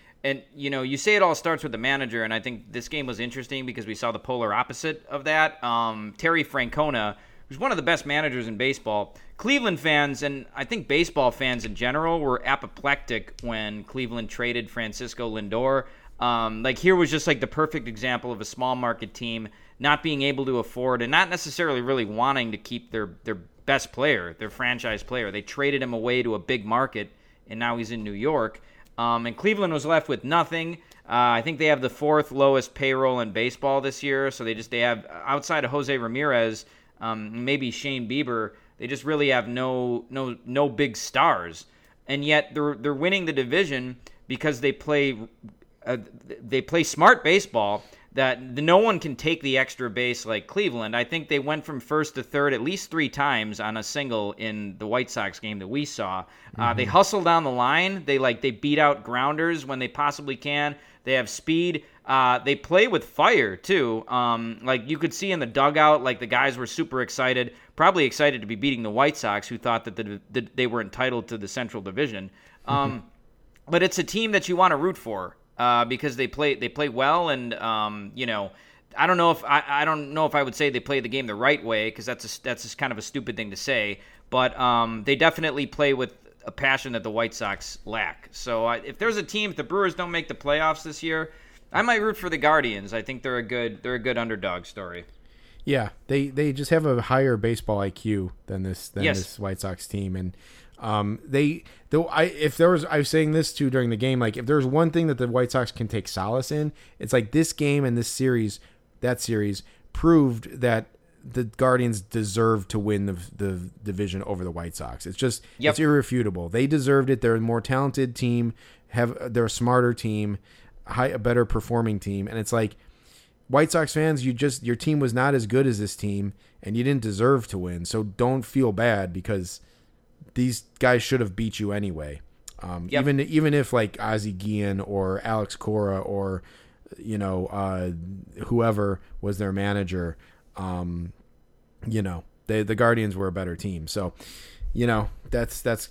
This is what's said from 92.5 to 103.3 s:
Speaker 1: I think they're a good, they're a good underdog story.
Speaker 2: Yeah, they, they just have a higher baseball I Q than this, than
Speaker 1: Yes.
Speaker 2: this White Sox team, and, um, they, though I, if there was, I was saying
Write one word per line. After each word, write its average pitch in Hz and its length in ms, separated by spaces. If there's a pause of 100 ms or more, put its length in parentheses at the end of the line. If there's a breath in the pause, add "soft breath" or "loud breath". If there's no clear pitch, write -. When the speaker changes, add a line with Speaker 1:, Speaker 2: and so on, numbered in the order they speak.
Speaker 1:
I 113 100
think 127 200
they're 127 160
a 117 40
good, 117 400
they're 127 120
a 120 40
good 117 200
underdog 98 480
story. 87 400 (580 soft breath)
Speaker 2:
Yeah, 127 240 (200)
they, 139 200
they 143 240
just 135 180
have 160 140
a 127 160
higher 127 380
baseball 107 420
I 98 100
Q 98 420 (140)
than 95 160
this, 95 260
than 101 160
Speaker 1:
Yes. 147 140
Speaker 2:
this - 200
White 98 220
Sox 92 260
team, 98 300
and, 92 200 (420 loud breath)
um, 104 460
they, 147 400 (260 loud breath)
though 160 180
I, 160 160
if 151 340
there 165 120
was, 165 140
I 151 140
was 143 100
saying 156 240